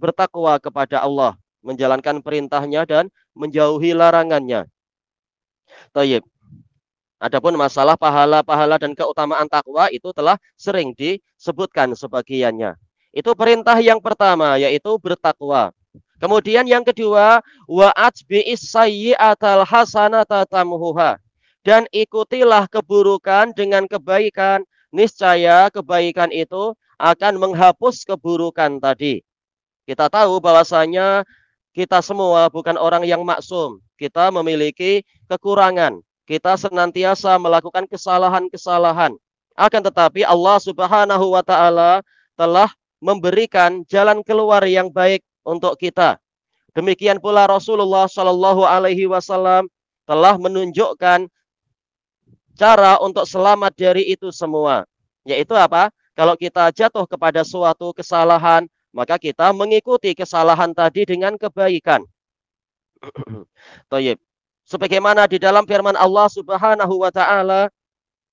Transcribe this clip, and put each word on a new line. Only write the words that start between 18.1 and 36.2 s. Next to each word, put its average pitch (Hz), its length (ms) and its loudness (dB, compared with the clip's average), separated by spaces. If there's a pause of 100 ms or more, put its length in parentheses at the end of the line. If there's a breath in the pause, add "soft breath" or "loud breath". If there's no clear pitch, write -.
sayyi'atal 214 960 2
hasanata 214 800 0
tamhuha. 170 720 -2 (400)
Dan 220 320 2
ikutilah 220 800 0
keburukan 202 800 0
dengan 196 320 -2
kebaikan, 196 800 -2 (320)
niscaya 180 720 4
kebaikan 175 640 -2
itu 185 400 -6 (240)
akan 170 400 0
menghapus 185 720 0
keburukan 160 720 -4
tadi. 135 440 -4 (600)
Kita 147 240 -2
tahu 196 320 2
bahwasanya 175 880 2 (480)
kita 180 240 0
semua 175 480 0
bukan 165 320 -4
orang 170 280 0
yang 175 200 -2
maksum. 160 560 -8 (160)
Kita 170 320 0
memiliki 170 720 -2 (240)
kekurangan. 185 720 0 (280)